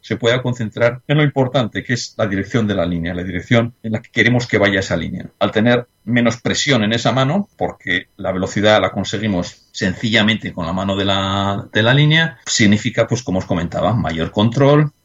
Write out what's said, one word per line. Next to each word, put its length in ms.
se 160
pueda 260
concentrar 640
en 100
lo 60
importante, 600
que 100
es 220
la 120
dirección 400
de 80
la 100
línea, 300
la 80
dirección 580
en 120
la 100
que 80
queremos 340
que 140
vaya 220
esa 140
línea. 300
Al 120
tener 360
menos 340
presión 460
en 100
esa 180
mano, 460
porque 580
la 160
velocidad 480
la 120
conseguimos 800
sencillamente 840
con 140
la 60
mano 220
de 100
la, 680
de 80
la 140
línea, 500
significa, 640
pues 160
como 160
os 60
comentaba, 500
mayor 340
control 640